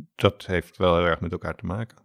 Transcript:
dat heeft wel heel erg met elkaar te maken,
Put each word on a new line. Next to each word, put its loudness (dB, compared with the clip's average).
dat 0
heeft -4
wel 4
heel 2
erg 0
met -6
elkaar -8
te -12
maken, -8